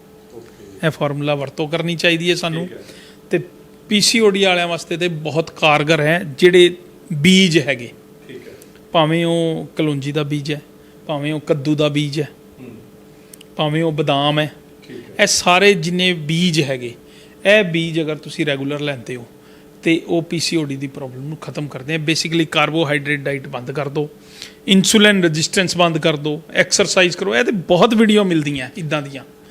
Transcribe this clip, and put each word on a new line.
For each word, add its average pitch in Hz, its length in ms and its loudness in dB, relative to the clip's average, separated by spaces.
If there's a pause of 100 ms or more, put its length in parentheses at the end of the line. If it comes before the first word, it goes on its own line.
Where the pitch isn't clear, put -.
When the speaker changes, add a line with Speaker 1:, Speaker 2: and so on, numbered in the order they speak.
(320)
Speaker 1:
ਓਕੇ। - 540 -10
Speaker 2:
ਇਹ 151 40 2
ਫਾਰਮੂਲਾ 147 440 -4
ਵਰਤੋਂ 143 320 -6
ਕਰਨੀ 165 280 -4
ਚਾਹੀਦੀ 170 340 0
ਹੈ 170 60 2
ਸਾਨੂੰ। 170 320 -6
Speaker 1:
ਠੀਕ - 100 -16
ਹੈ। - 60 -18 (460)
Speaker 2:
ਤੇ 175 100 0 (500)
ਪੀ 208 120 2
ਸੀ - 180 2
ਓ 214 100 6
ਡੀ 196 140 2
ਵਾਲਿਆਂ 180 240 2
ਵਾਸਤੇ 170 300 -6
ਤੇ 175 100 -2
ਬਹੁਤ 156 440 -4
ਕਾਰਗਰ 151 500 2
ਹੈ, 156 360 0
ਜਿਹੜੇ 175 380 6 (380)
ਬੀਜ 170 460 4
ਹੈਗੇ, 127 300 -4 (380)
Speaker 1:
ਠੀਕ - 200 -20
ਹੈ। - 60 -20 (380)
Speaker 2:
ਭਾਵੇਂ 165 340 2
ਉਹ 165 500 -2
ਕਲੌਂਜੀ 147 360 -2
ਦਾ 151 120 -2
ਬੀਜ 147 300 -4
ਹੈ, 147 80 -8 (460)
ਭਾਵੇਂ 147 260 -4
ਉਹ 151 60 -4
ਕੱਦੂ 151 360 0
ਦਾ 151 120 2
ਬੀਜ 147 340 -2
ਹੈ, 139 80 -6 (300)
Speaker 1:
ਹੂੰ। - 160 -18 (800)
Speaker 2:
ਭਾਵੇਂ 156 280 0
ਉਹ 165 80 0
ਬਦਾਮ 147 480 0
ਹੈ, 151 120 -4 (360)
Speaker 1:
ਠੀਕ - 100 -16
ਹੈ। - 260 -4
Speaker 2:
ਇਹ - 40 2
ਸਾਰੇ 185 460 4
ਜਿੰਨੇ 180 400 -2
ਬੀਜ 165 480 0
ਹੈਗੇ, 123 340 -6 (500)
ਇਹ 208 180 6
ਬੀਜ 165 380 -2
ਅਗਰ 151 140 -4
ਤੁਸੀਂ 147 300 -6
ਰੈਗੂਲਰ 139 340 -4
ਲੈਂਦੇ 135 360 -8
ਹੋ 120 100 -14 (580)
ਤੇ 165 240 2
ਉਹ 170 140 0
ਪੀ 165 180 -6
ਸੀ - 160 -4
ਓ 160 80 0
ਡੀ 139 120 -6
ਦੀ 135 120 -8
ਪ੍ਰੋਬਲਮ 131 360 -12
ਨੂੰ 151 140 -10
ਖਤਮ 147 300 -10
ਕਰਦੇ 131 260 -8
ਆ। 165 40 -2
Basically 160 540 0
ਕਾਰਬੋਹਾਈਡਰੇਟ 147 680 0
ਡਾਈਟ 139 280 -6
ਬੰਦ 131 240 -10
ਕਰ 143 180 -6
ਦਿਓ, 147 200 -4 (580)
ਇਨਸੂਲਿਨ 196 560 6
ਰੈਜ਼ਿਸਟੈਂਸ 170 540 0
ਬੰਦ 170 200 2
ਕਰ 156 180 0
ਦਿਓ, 151 260 -6 (120)
ਐਕਸਰਸਾਈਜ਼ 180 640 2
ਕਰੋ। 196 180 -2
ਇਹ 240 80 4
ਤੇ 277 80 0
ਬਹੁਤ 185 420 4
ਵੀਡੀਓ 214 300 4
ਮਿਲਦੀਆਂ 147 540 -2
ਇੱਦਾਂ 151 240 -4
ਦੀਆਂ 139 220 -14 (280)